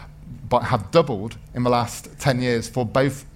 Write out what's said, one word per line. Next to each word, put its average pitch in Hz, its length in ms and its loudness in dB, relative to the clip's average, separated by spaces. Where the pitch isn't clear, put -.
but 120 160 2
have 117 260 0
doubled 117 460 2
in 123 80 -2
the 123 80 2
last 120 380 0
ten 127 240 2
years 117 260 0
for 127 160 0
both 135 400 0